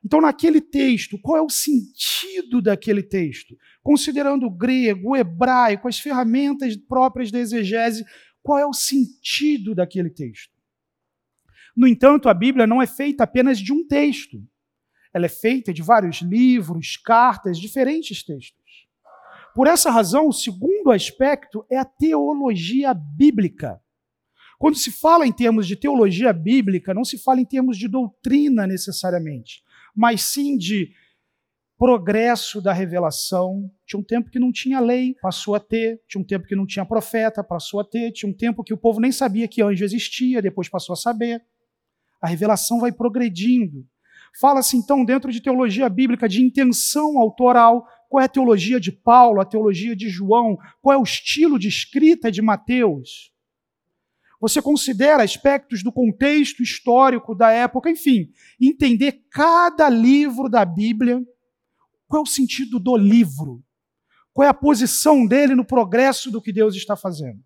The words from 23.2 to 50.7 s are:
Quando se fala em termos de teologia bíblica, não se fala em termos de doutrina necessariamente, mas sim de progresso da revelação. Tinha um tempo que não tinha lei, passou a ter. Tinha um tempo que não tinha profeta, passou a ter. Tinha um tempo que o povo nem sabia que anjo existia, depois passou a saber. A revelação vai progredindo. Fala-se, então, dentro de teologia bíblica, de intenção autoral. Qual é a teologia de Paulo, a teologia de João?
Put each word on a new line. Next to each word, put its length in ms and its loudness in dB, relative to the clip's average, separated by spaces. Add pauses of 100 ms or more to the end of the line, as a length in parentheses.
Quando 200 2
se 120 -6
fala 380 2
em 60 0
termos 340 0
de 80 -6
teologia 560 0
bíblica, 600 -2
não 100 -4
se 140 -8
fala 240 0
em 40 0
termos 320 -4
de 120 -8
doutrina 760 0
necessariamente, 960 -8 (320)
mas 280 0
sim 360 -4
de 360 -4 (840)
progresso 840 0
da 100 0
revelação. 960 -4 (160)
Tinha 140 -8
um 40 -8
tempo 260 -4
que 100 -6
não 140 0
tinha 260 -4
lei, 420 0
passou 340 -4
a 40 -2
ter. 480 -4
Tinha 140 -8
um 40 -6
tempo 220 -6
que 80 -6
não 100 -2
tinha 200 -8
profeta, 580 -4
passou 380 -8
a 20 -6
ter. 300 -6
Tinha 180 -8
um 20 -8
tempo 300 -6
que 100 -8
o 40 -6
povo 240 0
nem 100 2
sabia 380 -2
que 120 -2
anjo 220 0
existia, 580 -2
depois 280 -4
passou 240 -8
a 20 -6
saber. 480 -4 (800)
A 60 -6
revelação 520 -2
vai 140 -2
progredindo. 920 -2 (540)
Fala-se, 380 2
então, 260 0
dentro 260 -2
de 120 -8
teologia 480 0
bíblica, 400 0
de 120 0
intenção 800 0
autoral. 640 4 (220)
Qual 140 2
é 40 4
a 40 0
teologia 500 2
de 120 -6
Paulo, 500 6
a 40 0
teologia 500 -2
de 120 -8
João? 500 0 (240)